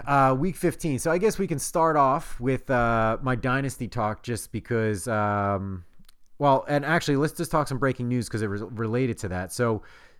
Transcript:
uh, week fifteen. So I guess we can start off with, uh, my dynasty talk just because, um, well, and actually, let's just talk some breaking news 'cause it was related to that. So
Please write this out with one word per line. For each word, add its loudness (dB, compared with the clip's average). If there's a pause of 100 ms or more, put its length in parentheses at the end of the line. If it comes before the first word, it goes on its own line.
uh, 6
week -2
fifteen. 0
So 0
I 2
guess 2
we 0
can -2
start 2
off 2
with, 0
uh, 2
my 0
dynasty -2
talk -2
just -6
because, -2
um, 0 (540)
well, 4
and 0
actually, 0
let's 0
just -6
talk 0
some -4
breaking 0
news -2
'cause -4
it -2
was -4
related -2
to -6
that. -6
So 0 (380)